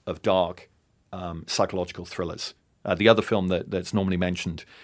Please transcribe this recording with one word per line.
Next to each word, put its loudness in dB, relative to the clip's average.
of -8
dark, 0
um, -8
psychological -2
thrillers. -8
Uh, 0
the 4
other 8
film 0
that, -2
that's -4
normally 2
mentioned -2